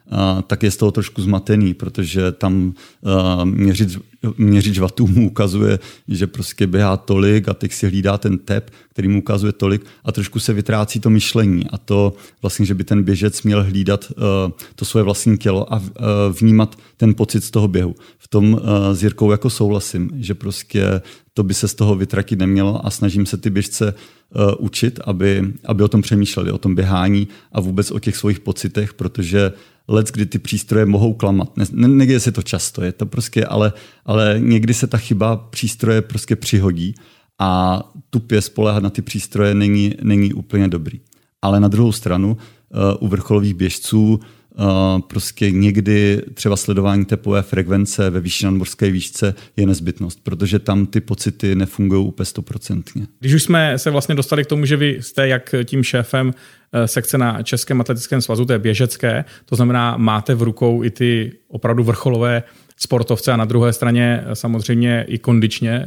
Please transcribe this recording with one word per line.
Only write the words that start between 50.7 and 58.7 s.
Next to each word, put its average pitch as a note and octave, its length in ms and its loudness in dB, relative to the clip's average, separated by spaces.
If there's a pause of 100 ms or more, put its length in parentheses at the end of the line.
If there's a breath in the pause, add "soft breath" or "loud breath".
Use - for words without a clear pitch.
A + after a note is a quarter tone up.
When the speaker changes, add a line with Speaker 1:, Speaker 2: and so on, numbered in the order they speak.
Speaker 1:
ty G#2 160 -2
pocity - 540 -4
nefungují G2 500 0
úplně - 200 -6
stoprocentně. - 840 -8 (120)
Speaker 2:
Když C3+ 140 0
už D#3 100 4
jsme D#3 360 2
se D#3+ 100 -4
vlastně D3 260 0
dostali C#3+ 280 -2
k C#3+ 40 -10
tomu, D3+ 180 -2
že C#3+ 120 2
vy C#3+ 240 0
jste C3+ 260 -2
jak C3 360 -2
tím C3 200 -2
šéfem, B2+ 500 -2 (400 soft breath)
eh, A#2 140 2
sekce B2 300 -2
na A#2 260 0
Českém B2+ 380 -2
atletickém A#2+ 400 -2
svazu, A2+ 240 -2
to B2 80 0
je A2 60 0
běžecké, A#2 640 0 (200 soft breath)